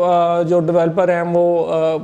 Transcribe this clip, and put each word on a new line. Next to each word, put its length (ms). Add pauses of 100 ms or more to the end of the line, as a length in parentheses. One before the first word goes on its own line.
(440)
जो 160
developer 520
हैं 100
वो, 420
अ, 400